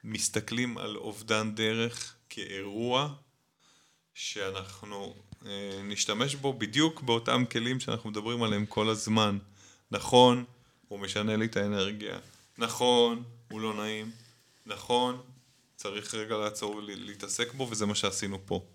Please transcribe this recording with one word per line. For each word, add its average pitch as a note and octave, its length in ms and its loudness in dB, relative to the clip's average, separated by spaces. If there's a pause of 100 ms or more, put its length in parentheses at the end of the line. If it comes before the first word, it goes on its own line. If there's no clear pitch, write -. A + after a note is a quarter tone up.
מסתכלים A2+ 720 -2
על G#2+ 180 -6
אובדן G#2+ 600 0
דרך A2+ 580 0 (160)
כאירוע A2 800 -2 (1040)
שאנחנו, G2 1000 -8 (320)
אה, G#2 60 -10 (320)
נשתמש A2 520 0
בו C#3 180 -2
בדיוק C3 480 2
באותם A#2+ 500 2
כלים B2 280 0
שאנחנו A2 300 -4
מדברים A2 340 -2
עליהם G#2+ 220 2
כל G#2+ 240 2
הזמן. G#2+ 480 2 (540)
נכון, B2 520 8 (440)
הוא G2+ 120 -10
משנה G#2 360 0
לי G#2+ 100 2
את A2+ 120 -2
האנרגיה. G2+ 600 0 (400)
נכון, A#2+ 680 4 (280)
הוא A2 100 -6
לא A2 120 -2
נעים. G#2+ 380 -4 (540)
נכון, B2 560 0 (540)
צריך G#2 400 -8
רגע A2 220 -2
לעצור G#2+ 380 -2
ולהתעסק G2+ 760 -6
בו, C3+ 180 -4
וזה G#2+ 140 0
מה G#2 100 2
שעשינו G2 500 -2
פה. F#2 300 -2